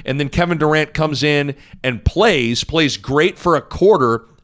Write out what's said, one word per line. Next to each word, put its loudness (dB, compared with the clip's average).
And -4
then -4
Kevin -2
Durant 0
comes -2
in 0
and -6
plays, 0
plays 0
great 0
for 0
a 0
quarter, 0